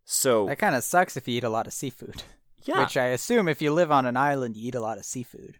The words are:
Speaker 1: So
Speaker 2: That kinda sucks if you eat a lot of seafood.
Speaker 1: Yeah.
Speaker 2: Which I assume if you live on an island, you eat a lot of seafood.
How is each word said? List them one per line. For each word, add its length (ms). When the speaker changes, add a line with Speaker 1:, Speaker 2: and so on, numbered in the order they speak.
Speaker 1:
So 420
Speaker 2:
That 120
kinda 220
sucks 360
if 100
you 100
eat 60
a 60
lot 180
of 60
seafood. 500
Speaker 1:
Yeah. 160
Speaker 2:
Which 180
I 100
assume 400
if 140
you 100
live 200
on 160
an 100
island, 400
you 100
eat 80
a 60
lot 160
of 80
seafood. 540